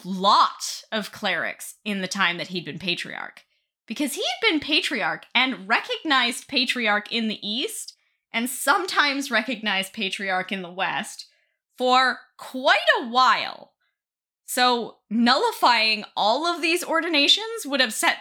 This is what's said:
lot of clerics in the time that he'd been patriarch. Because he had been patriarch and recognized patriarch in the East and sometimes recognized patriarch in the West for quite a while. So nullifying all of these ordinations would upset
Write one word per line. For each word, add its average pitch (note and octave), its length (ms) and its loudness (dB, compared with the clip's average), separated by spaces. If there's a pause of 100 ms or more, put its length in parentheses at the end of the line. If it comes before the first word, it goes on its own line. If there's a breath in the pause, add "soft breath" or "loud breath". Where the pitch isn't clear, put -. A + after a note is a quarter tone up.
lot G3 880 2
of G#3+ 200 -6
clerics D#3+ 720 -4
in G3+ 180 -4
the F#3 60 -4
time F3+ 300 0
that D3+ 100 -6
he'd F3 180 -8
been D#3 140 -10
patriarch. - 640 -8 (440)
Because B3 260 -4
he G4 100 -6
had E5+ 260 0
been D#4+ 100 2
patriarch C4+ 640 -2 (100)
and A#3 320 0
recognized C4 800 0
patriarch A3+ 640 0
in A3+ 160 -2
the G#3 200 -6
East C4 480 -6 (380)
and A#3 160 -2
sometimes C#4+ 800 0
recognized G#3+ 640 -2
patriarch F#3+ 580 -4
in F#3+ 120 -6
the F3 80 -12
West F3 560 -6 (500)
for B3+ 420 2 (180)
quite C#4 400 2 (220)
a C4+ 80 -4
while. A3 680 2 (720)
So B3 520 0 (120)
nullifying A#3 920 4 (140)
all A#3 280 2
of E4+ 160 0
these E4 220 0
ordinations F4 840 0
would C#4 160 -2
upset A#3+ 400 0